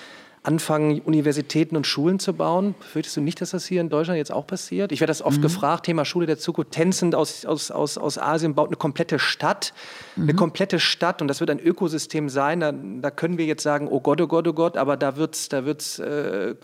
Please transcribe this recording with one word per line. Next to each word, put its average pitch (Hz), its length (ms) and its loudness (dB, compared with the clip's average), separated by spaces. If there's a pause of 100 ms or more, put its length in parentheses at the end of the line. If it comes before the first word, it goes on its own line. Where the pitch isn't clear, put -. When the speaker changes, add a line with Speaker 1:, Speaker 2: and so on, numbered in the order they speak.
(440)
Speaker 1:
anfangen, 151 560 2
Universitäten 156 800 2
und 139 100 0
Schulen 180 320 2
zu 185 140 -2
bauen? 175 440 0
Befürchtest - 380 -6
du 151 60 0
nicht, 156 180 -2
dass 175 120 -6
das 175 140 -4
hier 180 140 0
in 165 100 0
Deutschland 165 280 2
jetzt 151 160 -4
auch 143 140 -4
passiert? - 440 -4
Ich 135 80 -2
werde 156 120 4
das 147 100 -2
oft 139 160 2
Speaker 2:
Mhm. 147 60 4
Speaker 1:
gefragt, 165 420 2
Thema 165 180 2
Schule 170 220 0
der 156 120 0
Zukunft. 160 340 -4
Tencent 170 440 2
aus, 156 300 0
aus, - 260 -2
aus, 147 260 -2
aus - 200 -2
Asien 156 360 0
baut 151 140 2
eine 165 80 -4
komplette 160 420 0
Stadt. - 560 -2 (440)
Eine 156 160 2
Speaker 2:
Mhm. 175 40 2
Speaker 1:
komplette 185 420 2
Stadt. - 420 0
Und 143 80 0
das 135 100 -2
wird 170 120 0
ein 143 80 -2
Ökosystem 160 680 0
sein. 139 320 2
Da, 151 140 2
da 127 360 -6
können 170 280 -2
wir 165 80 0
jetzt 156 180 -2
sagen, 147 260 2
„Oh 135 120 0
Gott, 147 180 2
oh 170 80 2
Gott, 165 200 2
oh 165 60 2
Gott“, 165 220 0
aber 139 220 2
da 135 180 0
wird's, 156 320 -4
da 135 160 -2
wird's, 147 360 -6
äh, 101 640 -4